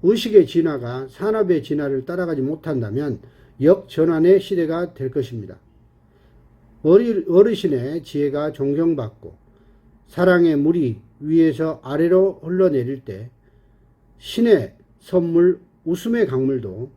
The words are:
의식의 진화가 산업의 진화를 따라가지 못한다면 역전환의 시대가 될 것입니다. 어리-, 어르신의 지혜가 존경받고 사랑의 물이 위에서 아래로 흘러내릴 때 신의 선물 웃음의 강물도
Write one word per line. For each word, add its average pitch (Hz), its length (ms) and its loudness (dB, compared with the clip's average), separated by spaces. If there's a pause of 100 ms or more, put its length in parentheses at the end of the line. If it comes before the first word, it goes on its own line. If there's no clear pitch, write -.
의식의 208 440 4
진화가 135 600 -4
산업의 190 540 -2
진화를 139 420 -4
따라가지 170 380 -6
못한다면 135 800 -6 (420)
역전환의 170 760 2
시대가 175 540 -4
될 131 160 -8
것입니다. 113 480 -8 (1200)
어리-, 202 460 2
어르신의 170 760 0
지혜가 147 500 -4
존경받고 139 840 -4 (720)
사랑의 175 500 2
물이 147 440 0 (200)
위에서 160 640 0
아래로 170 580 0
흘러내릴 147 600 -2
때 107 260 -14 (880)
신의 214 580 0 (220)
선물 175 600 0 (240)
웃음의 208 420 -2
강물도 127 720 -4